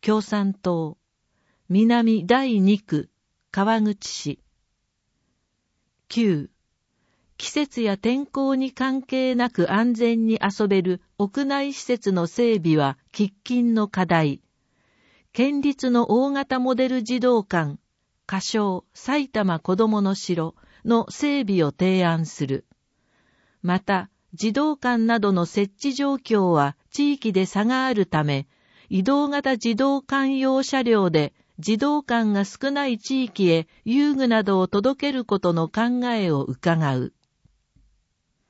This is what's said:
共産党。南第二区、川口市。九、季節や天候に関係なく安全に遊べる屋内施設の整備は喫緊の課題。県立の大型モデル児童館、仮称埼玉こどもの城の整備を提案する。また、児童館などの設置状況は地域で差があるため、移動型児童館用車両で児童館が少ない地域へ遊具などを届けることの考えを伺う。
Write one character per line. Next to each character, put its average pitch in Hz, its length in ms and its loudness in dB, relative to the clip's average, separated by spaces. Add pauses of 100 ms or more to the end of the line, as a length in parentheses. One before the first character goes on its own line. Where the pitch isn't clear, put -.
共 214 220 0
産 202 320 -2
党。 165 440 -4 (720)
南 226 580 2
第 240 340 2
二 196 200 4
区、 - 280 -4 (440)
川 220 280 0
口 208 280 -2
市。 - 320 -8 (1700)
九、 190 420 0 (840)
季 - 160 -10
節 285 300 -4
や 202 140 0
天 254 300 -2
候 269 300 -2
に 262 160 -4
関 262 300 -2
係 262 340 -2
な 247 140 0
く - 220 0
安 233 220 2
全 226 320 2
に 220 160 0
遊 196 240 0
べ 196 160 2
る 180 180 -2 (180)
屋 202 260 -2
内 277 280 -2
施 - 120 -14
設 233 260 -2
の 175 160 2
整 233 300 2
備 160 200 2
は 139 220 0 (140)
喫 202 200 0 (120)
緊 247 220 0
の 220 200 2
課 190 180 -2
題。 160 360 2 (960)
県 285 260 0
立 269 300 0
の 240 220 2
大 262 180 2
型 277 300 -4
モ 254 160 0
デ 262 120 2
ル 254 140 -2
児 240 160 -4
童 240 240 2
館、 160 360 -4 (460)
仮 190 160 -6
称 202 440 -2 (100)
埼 277 340 -4
玉 190 300 -2
こ 185 160 -2
ど 220 140 2
も 214 120 0
の 196 140 0
城 165 400 -6 (300)
の 233 260 0
整 285 320 -2
備 190 220 0
を 143 80 0
提 185 320 0
案 165 200 0
す 151 220 -6
る。 135 200 -6 (920)
ま 180 200 -2
た、 196 300 -4 (240)
児 214 180 -2
童 294 240 0
館 240 300 0
な 233 120 2
ど 202 140 2
の 175 120 2
設 202 320 -2
置 277 160 -4
状 277 220 -2
況 202 380 0
は 143 240 2 (140)
地 285 240 0
域 220 180 -2
で 185 140 2
差 196 180 -2
が 262 200 0
あ 262 80 -2
る 208 140 0
た 156 160 0
め、 143 240 -2 (420)
移 190 140 0
動 285 260 2
型 277 300 -2
児 226 160 0
童 269 280 0
館 269 360 -2
用 262 240 2
車 269 200 -2
両 214 280 2
で 151 240 0 (240)
児 214 200 -2
童 285 260 0
館 233 260 0
が 202 140 0
少 269 260 -6
な 285 160 -2
い 240 120 -2
地 262 260 -2
域 196 240 0
へ 165 180 2 (180)
遊 285 300 2
具 262 140 0
な 220 160 2
ど 196 160 2
を 185 80 0
届 262 400 0
け 285 40 -2
る 254 120 -4
こ 196 160 -2
と 175 120 0
の 165 140 0
考 240 460 -2
え 202 180 0
を 139 140 0
伺 151 520 0
う。 127 160 -4 (1400)